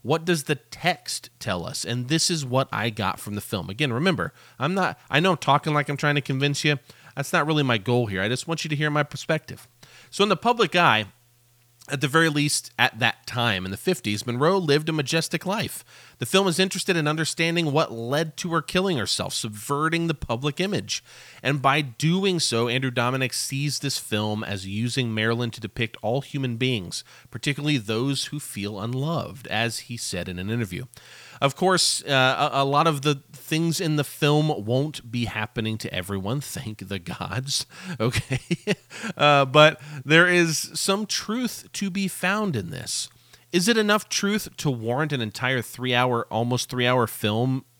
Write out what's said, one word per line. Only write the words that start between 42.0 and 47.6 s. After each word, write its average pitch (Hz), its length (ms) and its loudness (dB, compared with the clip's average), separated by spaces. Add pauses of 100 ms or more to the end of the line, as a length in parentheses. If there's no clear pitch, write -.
found 185 480 -2
in 139 140 -4
this. - 400 -6 (420)
Is 170 160 2
it 226 100 4
enough 214 300 4
truth - 500 -2
to 151 120 -2
warrant 123 420 -2
an 131 100 -2
entire 127 400 -2
three-hour, 123 720 0
almost 120 380 0
three-hour 123 360 2
film 123 600 0 (140)